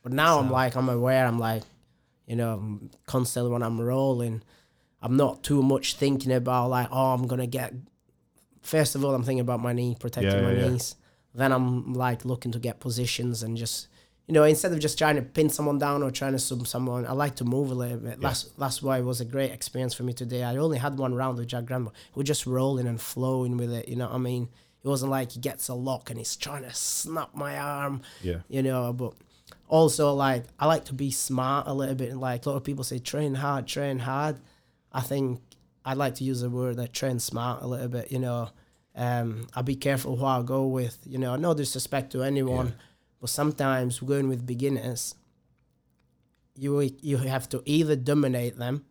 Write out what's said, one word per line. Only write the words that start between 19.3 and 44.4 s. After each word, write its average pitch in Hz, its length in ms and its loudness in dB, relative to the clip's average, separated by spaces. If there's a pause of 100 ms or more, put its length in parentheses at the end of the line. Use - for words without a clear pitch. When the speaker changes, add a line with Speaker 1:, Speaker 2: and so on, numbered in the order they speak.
Speaker 1:
experience 127 420 -4
for 123 100 -6
me 120 100 -2
today. 123 300 -4
I 120 120 -2
only 151 220 0
had 139 200 -2
one 131 180 0
round 131 220 -2
with 117 100 -6
Jack 120 180 -6
Grant, 127 200 -4
but 107 80 -12 (220)
we're 139 80 -2
just 143 220 -2
rolling 127 420 0
and 117 140 -4
flowing 127 560 -2
with 120 160 -2
it, 117 160 -6
you 120 80 -6
know 123 100 -2
what 120 80 -6
I 127 40 -2
mean? 123 280 -2 (340)
He 131 60 -6
wasn't 135 240 0
like 131 220 -2
he 120 60 -10
gets - 280 -6
a 131 80 -6
lock 127 340 -4
and 117 100 -8
he's - 160 -6
trying 143 280 -8
to 123 100 -14
snap - 600 -4
my 143 220 -4
arm, 143 440 -2 (200)
Speaker 3:
Yeah. 87 260 -2
Speaker 1:
you 135 160 0
know, 127 300 0
but 123 200 -6 (540)
also, 156 460 6
like, 135 320 2 (140)
I 147 60 2
like 160 200 4
to 135 80 -8
be 135 180 -2
smart 135 560 0
a 135 60 -2
little 135 220 -2
bit. 127 140 -4
And, 131 100 -8
like, 127 260 -4
a 143 40 0
lot 139 80 -2
of 127 60 -4
people 139 200 -4
say, 123 160 -4
"Train 143 360 -2
hard, 139 320 -2
train 139 320 -2
hard." 139 380 -2 (540)
I 131 100 -2
think 127 380 -2 (460)
I'd 131 120 -2
like 131 180 0
to 135 80 -6
use 127 180 0
the 123 80 -2
word, 123 280 -2
like, 120 160 -6
train 127 260 -2
smart 120 440 -4
a 127 40 -6
little 123 200 -4
bit, 120 240 -6
you 131 80 -2
know. 120 300 -2 (460)
Um, 117 600 -2
I'll 123 80 -2
be 135 140 0
careful 131 400 0
who 135 80 0
I 131 160 2
go 135 260 0
with, 127 380 -2
you 131 120 -8
know, 127 200 -2
no 165 160 2
disrespect 135 580 -2
to 127 120 -2
anyone, 131 440 0
Speaker 3:
Yeah. 120 60 -4 (480)
Speaker 1:
but 123 80 -6
sometimes 135 720 0
going 139 280 0
with 127 180 -2